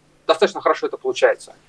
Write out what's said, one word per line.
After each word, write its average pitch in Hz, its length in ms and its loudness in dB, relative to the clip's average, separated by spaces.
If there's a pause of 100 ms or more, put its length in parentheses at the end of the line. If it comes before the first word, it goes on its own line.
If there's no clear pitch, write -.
(260)
достаточно - 340 0
хорошо - 260 0
это - 100 -6
получается. - 580 -2 (140)